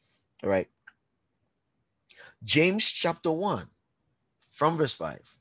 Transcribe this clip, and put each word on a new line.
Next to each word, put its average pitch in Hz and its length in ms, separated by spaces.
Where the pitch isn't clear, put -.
All 95 60
right? 95 180
James 175 460
chapter - 420
one, 160 360
from 160 380
verse 151 180
five, 76 340